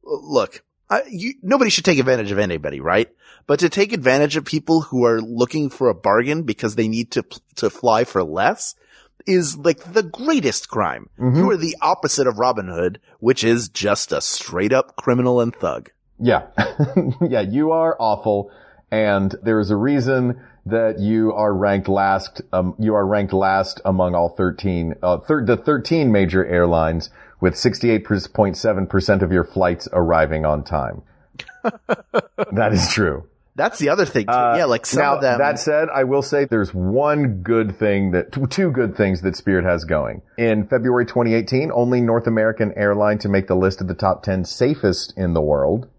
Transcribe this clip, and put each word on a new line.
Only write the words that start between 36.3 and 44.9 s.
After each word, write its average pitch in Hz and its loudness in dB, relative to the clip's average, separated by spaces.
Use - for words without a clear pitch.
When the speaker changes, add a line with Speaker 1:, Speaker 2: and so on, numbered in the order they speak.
Speaker 2:
there's 107 -2
one 117 0
good 110 0
thing 98 0
that, 90 -2
t-, 131 -4
two 190 0
good 117 -2
things 95 0
that 92 -2
Spirit 95 0
has 85 0
going. 76 -2
In 107 0
February 123 2
twenty 117 0
eighteen, 127 0
only 123 2
North 117 0
American 110 0
airline 104 2
to 101 -4
make 98 0
the 92 2
list 95 0
of 92 -4
the 90 -4
top - 0
ten 92 -2
safest 127 -2